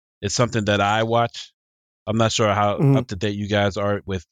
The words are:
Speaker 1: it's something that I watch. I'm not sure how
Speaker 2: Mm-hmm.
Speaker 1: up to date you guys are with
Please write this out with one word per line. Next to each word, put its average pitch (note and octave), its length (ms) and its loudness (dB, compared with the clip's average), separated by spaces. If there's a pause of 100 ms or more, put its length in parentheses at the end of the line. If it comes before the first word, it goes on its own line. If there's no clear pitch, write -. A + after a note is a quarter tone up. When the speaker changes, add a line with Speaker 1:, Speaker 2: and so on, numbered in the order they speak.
(220)
Speaker 1:
it's G2+ 140 -4
something A2+ 300 0
that G#2 160 2
I G#2+ 220 2
watch. A#2 500 -2 (520)
I'm A2 120 -2
not A2+ 160 2
sure G#2+ 200 2
how G#2 220 2
Speaker 2:
Mm-hmm. C#3 220 4
Speaker 1:
up B2+ 100 -4
to G#2+ 80 -10
date G#2 200 -4
you G#2 140 -6
guys G2+ 280 0
are G2+ 280 -2
with F#2+ 260 -6